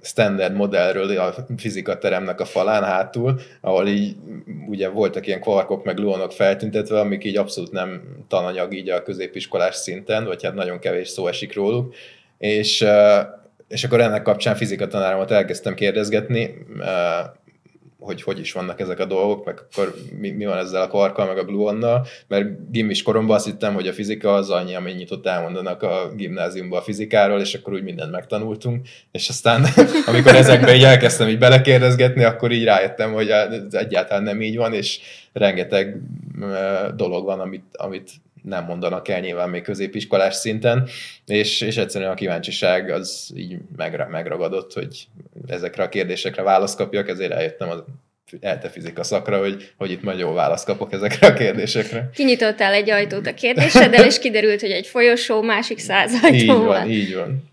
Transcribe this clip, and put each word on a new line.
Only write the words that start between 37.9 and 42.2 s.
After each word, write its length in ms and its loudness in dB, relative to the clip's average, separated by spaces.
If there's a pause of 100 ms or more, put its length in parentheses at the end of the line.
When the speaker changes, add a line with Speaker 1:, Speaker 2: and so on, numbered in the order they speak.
Speaker 1:
nem 180 -8
mondanak 420 -6
el 120 -4
nyilván 300 -6
még 120 -8
középiskolás 720 -2
szinten, 520 -2 (380)
és, 360 -2
és 160 -4
egyszerűen 340 -4
a 20 -4
kíváncsiság 760 -2